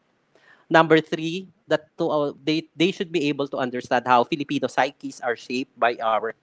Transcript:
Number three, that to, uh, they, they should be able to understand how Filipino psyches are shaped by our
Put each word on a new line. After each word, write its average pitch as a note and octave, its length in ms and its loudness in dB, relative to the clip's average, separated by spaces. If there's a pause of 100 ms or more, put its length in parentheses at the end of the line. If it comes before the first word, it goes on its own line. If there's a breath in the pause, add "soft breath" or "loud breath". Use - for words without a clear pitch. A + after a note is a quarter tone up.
(680 soft breath)
Number D#3+ 320 6
three, E3 480 -6 (160)
that - 320 -2
to, E3+ 100 -2
uh, D3 300 -2
they, D#3 400 -2
they E3+ 160 2
should E3+ 160 -8
be D#3 180 -2
able C#3 220 -4
to C3+ 80 -6
understand B2 480 -2
how B2 160 6
Filipino C3+ 480 -4
psyches C3+ 500 -4
are A#2+ 140 -4
shaped B2+ 400 -8
by A#2+ 240 0
our A2 340 -2 (100)